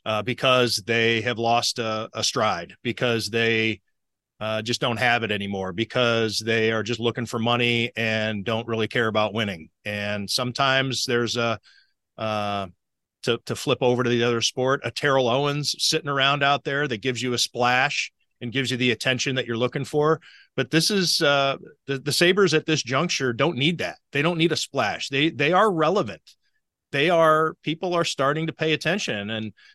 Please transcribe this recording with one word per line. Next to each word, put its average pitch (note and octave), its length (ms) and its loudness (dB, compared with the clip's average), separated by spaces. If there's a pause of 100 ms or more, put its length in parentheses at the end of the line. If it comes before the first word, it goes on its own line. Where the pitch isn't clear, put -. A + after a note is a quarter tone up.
uh, G#2+ 160 -2
because B2 640 2
they A2+ 360 2
have A#2+ 160 -2
lost A#2 420 0
a, A2 340 -4
a A2 100 -6
stride, F#2+ 600 0
because A#2 460 -2
they, A2 520 0 (580)
uh, A2 220 -4
just A#2+ 200 -4
don't A#2+ 160 0
have A#2+ 260 2
it G#2 80 -2
anymore, G2 400 -4
because A2+ 680 0
they A2+ 320 2
are A2 120 -2
just A2 160 -4
looking A#2 260 -2
for A#2 140 -6
money A#2+ 560 2
and A2 480 -2
don't A#2 240 -4
really A2 200 -2
care A#2 200 0
about G#2+ 260 0
winning. G2+ 360 -4 (160)
And G#2 440 -6
sometimes C3 760 0
there's A#2+ 320 0
a, A#2 220 0 (580)
uh, G#2 500 -4 (580)
to, A#2 200 2
to A#2+ 100 -6
flip - 260 -2
over B2 220 4
to A#2+ 60 0
the A#2+ 140 2
other A#2 180 2
sport. C3 420 0
A A2+ 80 -4
Terrell C3+ 380 2
Owens C#3+ 480 0
sitting D#3 320 -2
around C#3 340 2
out C#3+ 200 2
there C#3+ 240 -2
that A2+ 140 -4
gives B2+ 200 -4
you B2 120 -2
a A#2 40 -2
splash B2 760 0 (300)
and B2 100 -8
gives B2 200 -2
you G#2+ 60 -2
the B2 140 2
attention B2+ 440 -2
that B2 100 -2
you're A#2 120 -4
looking B2 280 -2
for. D3+ 360 0 (340)
But C3 160 -4
this D#3+ 200 2
is, F#3 300 2
uh, C#3+ 360 2 (300)
the, C#3 120 -4
the C#3+ 120 -4
Sabres F3+ 420 4
at D#3 120 2
this D#3 180 0
juncture C3+ 500 -2
don't B2 240 0
need D3+ 220 0
that. - 180 -6 (140)
They C#3+ 100 0
don't E3+ 160 0
need D#3+ 140 2
a D3 60 -2
splash. G#2 520 -2
They, C#3+ 200 2
they C#3+ 240 0
are G3+ 180 4
relevant. D#3 500 0 (720)
They D3 180 2
are, D#3+ 540 4
people F3 300 -4
are E3+ 120 2
starting D3+ 420 0
to D3+ 60 -4
pay D#3 200 0
attention. D3 560 -2
And A2 240 -6 (220)